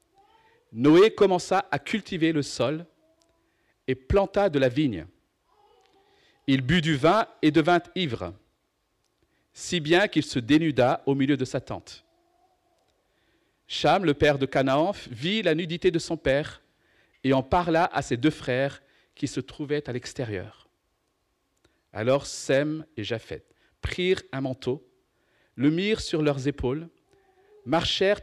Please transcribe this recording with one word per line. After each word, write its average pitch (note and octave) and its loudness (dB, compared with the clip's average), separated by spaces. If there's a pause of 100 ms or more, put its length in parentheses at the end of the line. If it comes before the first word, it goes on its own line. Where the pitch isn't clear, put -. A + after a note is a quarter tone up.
(720)
Noé D#3+ 6
commença F#3+ 2
à C#3+ -2
cultiver E3 -2
le D3 0
sol D3+ -4 (1000)
et C3 -2
planta G3 0
de C#3+ 0
la C3 4
vigne. A#2 -2 (1400)
Il C3+ 2
but D#3 2
du D#3 0
vin E3+ 4 (140)
et D3+ 4
devint E3 4 (120)
ivre, A2+ -6 (1160)
si - -6
bien E3+ 2
qu'il D3+ 0
se - -6
dénuda C#3 2
au C3+ 0
milieu C#3 2
de B2+ -4
sa B2+ -6
tente. - -14 (1600)
Cham, F3 0
le D3 2
père D3 2
de C3 -2
Canaan, C#3+ 0 (180)
vit E3+ -4
la E3+ 2
nudité E3+ -2
de E3 -2
son D#3 -4
père C#3+ -2 (600)
et C3 2
en C3 4
parla E3+ 2
à - -4
ses - -4
deux C#3 2
frères C3+ -4 (320)
qui C#3 -6
se - -6
trouvaient D3 -8
à B2 -10
l'extérieur. A2 -10 (1300)
Alors B2+ 0
Sem D3+ -2 (120)
et G#2+ -8
Japheth G2+ -10 (260)
prirent F#3 -2 (100)
un C3+ -8
manteau, C3 -6 (720)
le C3+ 2
mirent G3+ 0
sur D#3 -4
leurs C#3 0
épaules, D3 -6 (760)
marchèrent F3+ 0